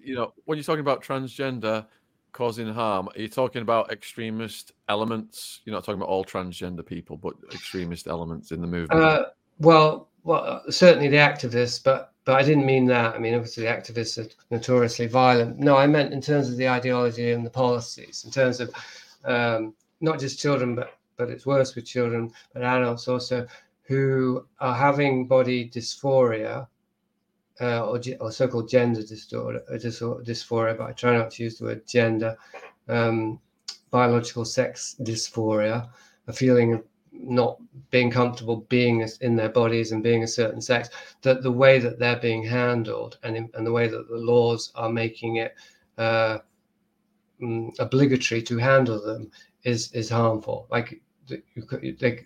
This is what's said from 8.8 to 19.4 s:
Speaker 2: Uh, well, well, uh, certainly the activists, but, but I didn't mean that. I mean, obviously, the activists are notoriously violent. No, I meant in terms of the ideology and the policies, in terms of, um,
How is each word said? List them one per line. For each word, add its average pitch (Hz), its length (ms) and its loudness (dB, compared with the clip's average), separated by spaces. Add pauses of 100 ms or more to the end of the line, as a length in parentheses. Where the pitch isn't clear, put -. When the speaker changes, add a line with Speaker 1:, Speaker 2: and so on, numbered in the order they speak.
Speaker 2:
Uh, 156 220 2 (340)
well, 156 500 6 (140)
well, 160 200 -2
uh, - 280 -8
certainly 160 380 6
the 139 80 6
activists, 120 640 2
but, 135 300 0 (100)
but 131 120 4
I 135 60 6
didn't 143 240 4
mean 131 200 4
that. 120 300 2
I - 40 -8
mean, 113 160 0
obviously, 117 280 -4
the 113 60 0
activists 113 480 -6
are 110 120 -10 (200)
notoriously 120 580 0
violent. 123 520 4
No, 143 160 6
I 139 120 6
meant 143 260 2
in 135 80 -6
terms 139 280 0
of 123 60 -4
the 127 140 0
ideology 120 640 0
and 117 140 -2
the 117 40 -8
policies, 123 760 -4
in 117 80 -16
terms 127 300 0
of, 117 120 -8 (520)
um, 117 500 -2 (280)